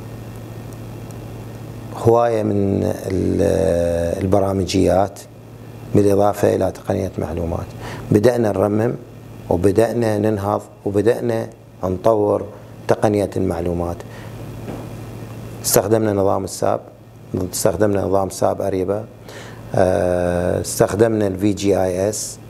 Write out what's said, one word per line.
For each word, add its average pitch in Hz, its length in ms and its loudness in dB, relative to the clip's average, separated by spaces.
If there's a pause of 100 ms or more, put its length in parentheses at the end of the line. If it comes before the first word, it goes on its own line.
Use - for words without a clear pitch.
(2000)
هواية 117 460 4
من 98 420 0
ال-، 90 1400 0
البرامجيات 95 1000 2 (720)
بالإضافة 101 600 4
إلى 95 180 0
تقنية 95 460 -4
معلومات. 87 480 -4 (440)
بدأنا 117 380 4
نرمم 104 460 2 (560)
وبدأنا 107 680 4
ننهض 104 440 0 (240)
وبدأنا 113 640 2 (360)
نطور 101 600 2 (440)
تقنية 104 480 2
المعلومات. 87 600 -2 (1700)
استخدمنا 110 480 2
نظام 98 320 2
الساب، 104 360 -2 (720)
استخدمنا 98 520 0
نظام 95 260 0
ساب 98 320 0
أريبا، 95 420 -2 (680)
آه، 90 840 2
استخدمنا 110 680 2
ال 92 120 -2
في 101 140 2
جي 92 300 2
آي 92 260 0
إس - 300 -6 (120)